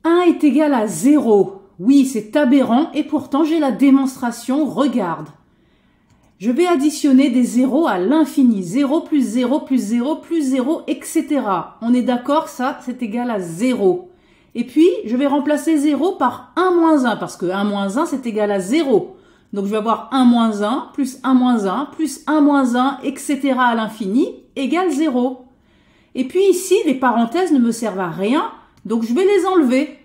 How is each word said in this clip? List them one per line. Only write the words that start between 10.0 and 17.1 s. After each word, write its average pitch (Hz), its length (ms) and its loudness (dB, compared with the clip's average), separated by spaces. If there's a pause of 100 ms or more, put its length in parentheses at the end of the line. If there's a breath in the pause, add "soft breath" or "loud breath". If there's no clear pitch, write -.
plus - 0 -
zéro - 0 -
plus 320 280 -4
zéro, 262 440 -2
et - 160 -4
cetera. 220 760 -4
On 233 120 0
est 247 100 2
d'accord, 285 440 -2
ça, 262 360 -6
c'est 254 200 -8
égal 240 260 -6
à 214 120 -4
zéro. 185 680 -2 (460 soft breath)
Et 233 80 -4
puis, 311 240 4 (160)
je 233 140 -4
vais 277 100 0
remplacer 294 480 0
zéro 294 380 0
par - 420 -4
un 359 160 2
moins 320 320 4
un, 220 140 -2